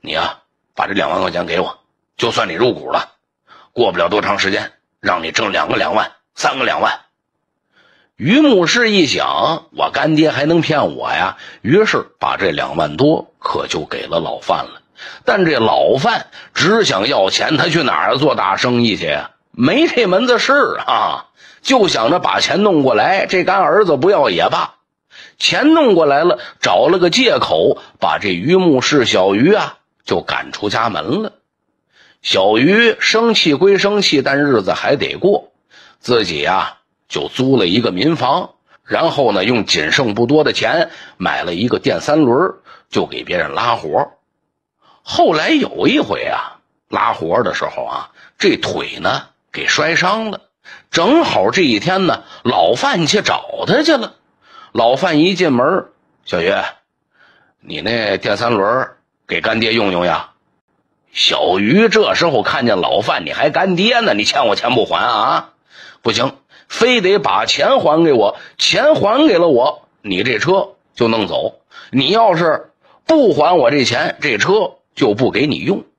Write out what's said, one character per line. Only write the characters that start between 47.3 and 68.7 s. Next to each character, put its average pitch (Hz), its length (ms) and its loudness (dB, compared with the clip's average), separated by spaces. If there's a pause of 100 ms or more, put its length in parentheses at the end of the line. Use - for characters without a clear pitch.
的 92 100 -2
时 - 120 -4
候 - 200 -8
啊， - 260 -10 (280)
这 147 180 2
腿 85 420 -8
呢 120 280 -4 (240)
给 - 160 -6
摔 156 280 0
伤 214 360 -2
了， - 100 -12 (480)
正 254 340 2
好 107 280 0
这 190 100 0
一 117 180 2
天 185 280 0
呢， 117 160 -2 (200)
老 110 300 2
范 233 320 0
去 196 160 0
找 - 460 -4
他 269 160 2
去 311 140 2
了。 220 180 -8 (560)
老 120 240 2
范 165 240 0
一 180 160 4
进 165 180 0
门 139 320 0 (400)
：“小 87 160 -4
鱼， 90 100 0 (1080)
你 78 200 -12
那 104 360 -2
电 107 180 -2
三 117 160 -2
轮 113 380 0 (380)
给 85 140 -4
干 113 180 -2
爹 113 140 0
用 104 180 0
用 87 140 -2
呀。” 80 260 -4 (840)
小 - 460 0
鱼 165 280 4
这 190 280 2
时 170 120 0
候 131 140 0
看 127 240 -4
见 104 160 2
老 - 180 0
范 123 260 -2
：“你 73 60 -10
还 139 200 0
干 180 240 0
爹 233 260 2
呢？ 170 140 0
你 104 100 -2
欠 131 220 0
我 101 80 2
钱 123 180 -2
不 107 120 2
还 85 140 -2
啊？ 120 540 -2 (480)
不 117 100 -2
行， 120 240 -2 (320)
非 240 320 2
得 190 200 2
把 101 260 0
钱 214 340 0
还 165 240 2
给 156 80 4
我， 110 260 2 (200)
钱 247 380 2